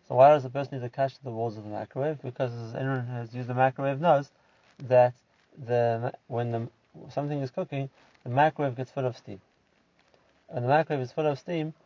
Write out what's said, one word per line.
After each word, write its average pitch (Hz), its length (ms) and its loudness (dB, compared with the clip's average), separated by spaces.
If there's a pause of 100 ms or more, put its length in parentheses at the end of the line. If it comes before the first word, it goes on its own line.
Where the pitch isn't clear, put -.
So 127 80 -4
why 131 140 10
does 147 140 6
the 127 60 -8
person 139 280 -6
need 123 80 -8
to 123 100 -12
touch 135 180 -2 (100)
the 120 80 -10
walls 113 260 -4
of 107 60 -14
the 107 60 -12
microwave? 131 520 -6
Because 123 320 -6
as 117 220 -10
anyone 131 320 -4
who 127 60 -8
has 117 200 -10
used 123 140 -8
the 123 80 -6
microwave 135 440 0
knows 147 300 4 (580)
that 123 260 6 (520)
the, 117 480 0 (140)
when 117 240 -4
the, 117 160 -4 (420)
something 143 320 -4
is 135 80 -6
cooking, 139 400 -6 (340)
the 123 60 -10
microwave 143 460 2
gets 127 160 -8
full 135 140 -4
of 120 120 -4
steam. 101 240 -16 (1080)
And 127 140 -6
the 127 60 0
microwave 151 320 2
is 127 100 -8
full 160 140 -2
of 143 140 0
steam, 160 340 -6 (120)